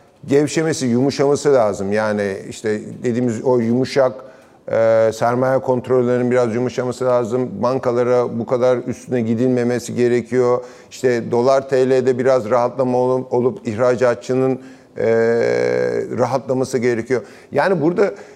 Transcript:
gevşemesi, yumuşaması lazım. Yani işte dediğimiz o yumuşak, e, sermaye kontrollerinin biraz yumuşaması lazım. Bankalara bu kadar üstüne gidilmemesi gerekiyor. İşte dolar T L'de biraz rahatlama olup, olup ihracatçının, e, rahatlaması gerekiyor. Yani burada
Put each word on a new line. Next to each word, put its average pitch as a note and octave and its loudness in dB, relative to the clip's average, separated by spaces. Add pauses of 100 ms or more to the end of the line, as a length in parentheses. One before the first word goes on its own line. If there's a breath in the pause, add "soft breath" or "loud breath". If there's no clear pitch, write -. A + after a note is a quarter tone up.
(280 loud breath)
gevşemesi, D3+ 0
yumuşaması C#3 2
lazım. G2+ 2
Yani G#2 -2 (120)
işte G#2+ -4 (220)
dediğimiz A#2+ -2
o B2+ 2
yumuşak, B2+ 0 (600 loud breath)
e, A2+ 2
sermaye B2+ 0
kontrollerinin B2 0
biraz A#2+ 2
yumuşaması B2 -4
lazım. B2 0 (120)
Bankalara A#2+ 0
bu A2 -4
kadar B2+ 2
üstüne B2 -4
gidilmemesi A#2+ 0
gerekiyor. B2 2 (280 loud breath)
İşte A#2+ 0
dolar C3+ 2
T C3 2
L'de C3 2
biraz B2 2
rahatlama B2 0
olup, B2+ -2
olup B2 -2
ihracatçının, B2 0 (380 loud breath)
e, A2+ 0 (1120)
rahatlaması B2+ -2
gerekiyor. A#2 -2 (300 loud breath)
Yani D#3+ 0
burada F3+ 0 (240 loud breath)